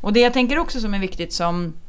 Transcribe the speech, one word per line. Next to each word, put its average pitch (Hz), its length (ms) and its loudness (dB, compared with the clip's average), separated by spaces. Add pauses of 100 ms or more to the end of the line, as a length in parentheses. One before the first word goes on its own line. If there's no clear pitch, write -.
Och 202 120 0
det 226 60 6
jag 240 140 6
tänker 254 260 2
också 330 200 -4
som 214 140 -2
är 196 60 0
viktigt 185 340 -6
som 170 400 -2 (160)